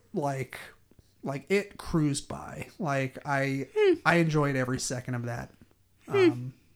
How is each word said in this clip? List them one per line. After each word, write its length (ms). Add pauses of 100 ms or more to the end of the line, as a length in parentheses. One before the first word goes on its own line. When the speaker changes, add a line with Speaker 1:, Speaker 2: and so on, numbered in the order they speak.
(140)
Speaker 1:
like, 460 (640)
like, 260
it 280
cruised 500
by. 400 (100)
Like, 480
I, 500
Speaker 2:
Hmm. 180 (120)
Speaker 1:
I 120
enjoyed 400
every 220
second 360
of 100
that. 240 (580)
Speaker 2:
Hmm. 100
Speaker 1:
Um, 360 (220)